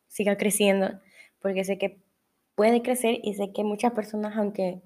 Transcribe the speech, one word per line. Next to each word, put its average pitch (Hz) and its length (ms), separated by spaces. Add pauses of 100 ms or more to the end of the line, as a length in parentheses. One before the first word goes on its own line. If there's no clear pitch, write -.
siga 202 300
creciendo, 196 600 (400)
porque 190 240
sé 190 140
que 196 220 (560)
puede 233 260
crecer 240 420
y 208 120
sé 196 180
que 208 100
muchas 208 300
personas, 214 420
aunque 196 500